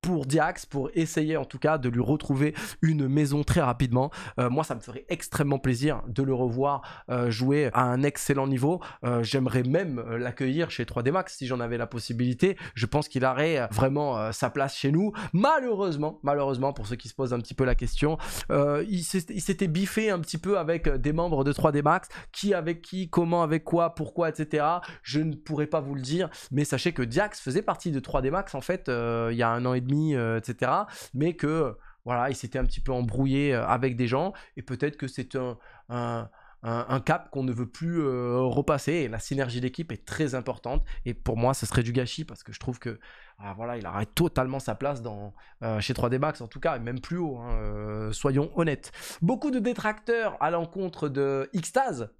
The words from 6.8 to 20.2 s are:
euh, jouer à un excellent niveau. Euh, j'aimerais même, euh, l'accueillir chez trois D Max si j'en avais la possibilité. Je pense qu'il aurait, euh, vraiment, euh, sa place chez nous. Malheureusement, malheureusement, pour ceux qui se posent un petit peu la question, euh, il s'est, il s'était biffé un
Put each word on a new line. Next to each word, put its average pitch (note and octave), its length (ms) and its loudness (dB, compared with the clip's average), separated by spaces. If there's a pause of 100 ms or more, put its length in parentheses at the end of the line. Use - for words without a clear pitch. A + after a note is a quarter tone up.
euh, B2 200 2
jouer C3 440 4
à B2+ 80 4
un B2+ 200 2
excellent C#3 440 2
niveau. C#3 340 2 (240)
Euh, A#2+ 180 2
j'aimerais B2+ 400 2
même, C#3 360 0
euh, A#2 180 -6
l'accueillir B2+ 540 -2
chez A#2 160 -4
trois - 160 -4
D B2+ 80 4
Max F#3 260 0
si C3+ 100 -6
j'en B2 140 -2
avais A#2+ 160 -2
la A2+ 100 -2
possibilité. B2 680 0 (180)
Je A2+ 120 0
pense C#3+ 220 0
qu'il B2+ 180 0
aurait, C#3+ 320 2
euh, A#2+ 120 0
vraiment, C3+ 460 2
euh, A2 160 -2
sa B2+ 160 -2
place C#3 260 0
chez C#3 160 0
nous. G3 220 4 (220)
Malheureusement, G3+ 880 2
malheureusement, C#3 500 2
pour G#2+ 140 -6
ceux A#2 100 -4
qui A2+ 140 -14
se - 40 -20
posent B2+ 200 -2
un A#2+ 40 0
petit - 140 -8
peu C3 140 2
la B2 80 6
question, D3 420 2 (340)
euh, D3 380 4
il F#3 140 -2
s'est, F#3 260 -2
il G3 140 -6
s'était F#3+ 260 0
biffé G3 400 0
un F3+ 120 0